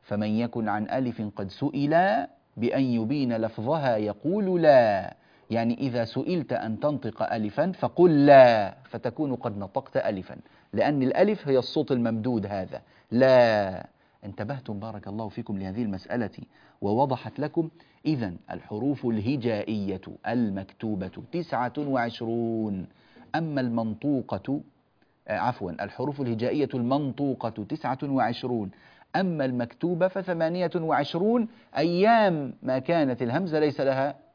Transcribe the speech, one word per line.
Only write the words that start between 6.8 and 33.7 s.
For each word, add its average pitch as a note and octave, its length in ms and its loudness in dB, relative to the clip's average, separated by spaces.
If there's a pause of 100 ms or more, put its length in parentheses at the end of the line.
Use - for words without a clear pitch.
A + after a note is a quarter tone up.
ألفا A#2 380 -2
فقل D3+ 540 4
لا، A#2+ 580 10
فتكون B2+ 520 -4
قد G#2+ 220 -6
نطقت G2+ 400 -6
ألفا، F#2 380 -4 (380)
لأن C3 300 2
الألف F3+ 440 2
هي C3+ 100 4
الصوت C3 340 0
الممدود A#2 540 0
هذا، F#2+ 360 -8 (300)
لا. A2+ 760 4 (380)
انتبهتم G#2+ 540 -8
بارك G#2 280 -12
الله G#2 220 -8
فيكم A2 280 -8
لهذه F#2+ 260 -6
المسألة G#2 460 -4 (520)
ووضحت A#2+ 580 -2
لكم؟ D#3+ 300 -4 (360)
إذن A2+ 320 -2 (140)
الحروف A2+ 540 -6
الهجائية G#2+ 960 -2 (260)
المكتوبة G2+ 840 -4 (200)
تسعة B2 460 -4
وعشرون، A#2 1080 -4 (480)
أما D3+ 260 -4
المنطوقة، A#2 1000 -4 (680)
آه، - 100 -4
عفوا، G2+ 340 -4
الحروف C3+ 500 -8
الهجائية B2 520 -2
المنطوقة C3 760 -2
تسعة B2+ 540 -6
وعشرون، A#2+ 680 -2 (440)
أما E3 300 0
المكتوبة D#3+ 640 -2
فثمانية F3 680 -2
وعشرون، E3+ 720 0 (300)
أيام F3 760 2 (100)
ما B2+ 160 -2
كانت C3+ 420 0
الهمزة D#3 380 -2
ليس D3+ 220 0